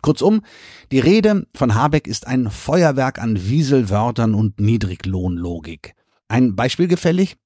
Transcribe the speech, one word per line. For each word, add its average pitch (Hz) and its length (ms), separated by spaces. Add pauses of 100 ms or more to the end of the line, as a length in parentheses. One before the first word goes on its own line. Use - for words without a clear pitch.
Kurzum, 202 400 (500)
die 135 60
Rede 202 560
von 120 200
Habeck 143 320
ist - 200
ein 123 240
Feuerwerk 139 720
an 113 160 (120)
Wieselwörtern 117 880
und 104 260
Niedriglohnlogik. 90 1300 (340)
Ein 117 280
Beispiel 131 320
gefällig? 180 580